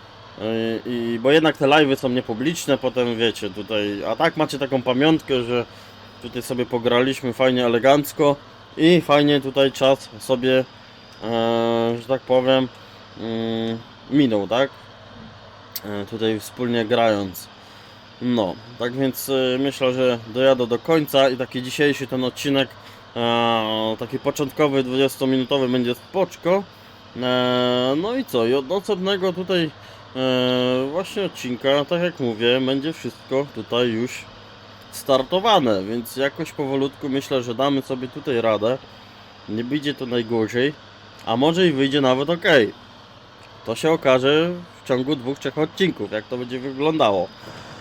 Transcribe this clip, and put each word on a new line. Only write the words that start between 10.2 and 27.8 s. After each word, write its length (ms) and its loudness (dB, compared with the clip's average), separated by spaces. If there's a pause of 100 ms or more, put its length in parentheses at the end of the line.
e, 760 0
że 80 -16
tak 120 0
powiem, 480 2 (520)
mm, 580 -4 (320)
minął, 380 2
tak? 220 0 (1120)
E, 220 -8
tutaj 340 -2
wspólnie 440 -2
grając. 640 0 (760)
No, 320 0 (240)
tak 140 -4
więc, 360 -4
e, 300 0
myślę, 340 0
że 260 2 (160)
dojadę 320 4
do 120 -2
końca 500 2
i 80 -2
taki 260 -6
dzisiejszy 440 0
ten 180 -4
odcinek, 440 0 (480)
e, 800 0
taki 200 -8
początkowy, 640 0
dwudziestominutowy 840 0
będzie 260 0
spoczko. 720 -2 (580)
E, 760 2